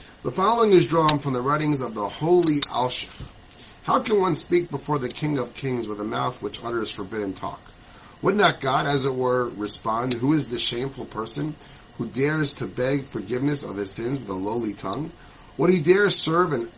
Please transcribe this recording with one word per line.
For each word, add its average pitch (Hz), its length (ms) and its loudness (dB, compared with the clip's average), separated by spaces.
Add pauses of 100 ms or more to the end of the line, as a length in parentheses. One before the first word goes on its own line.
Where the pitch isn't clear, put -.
(220)
The 123 100 -4
following 214 400 4
is 170 140 8
drawn 151 340 4
from 139 120 -4
the 123 100 0
writings 147 380 0
of 120 140 -6
the 104 140 -2
Holy 160 520 2
Alshich. - 500 -4 (760)
How 240 160 2
can 220 180 2
one 185 180 4
speak - 340 0
before 143 280 -2
the 127 100 -4
King 147 300 -2
of 117 160 -6
Kings 123 320 -4
with 104 140 -8
a 104 40 -6
mouth 123 380 -4
which - 220 -8
utters 117 260 -4
forbidden 101 440 -6
talk? - 260 -10 (640)
Would 202 140 2
not 175 240 4
God, 139 260 0
as 143 180 0
it 135 100 0
were, 123 360 2
respond, 110 640 -2
"Who 127 180 0
is 139 160 0
this 117 140 -4
shameful 127 420 -4
person 147 500 -6 (440)
who 113 80 -4
dares 139 480 0
to 117 120 -6
beg 131 380 -2
forgiveness 123 600 -2
of 98 120 -8
his 101 140 -4
sins 135 280 -4
with 107 100 -12
a 98 60 -6
lowly 107 380 -4
tongue? 110 400 -8 (440)
Would 165 140 4
he 185 100 4
dare 185 280 6
serve 165 440 2
an 117 260 -2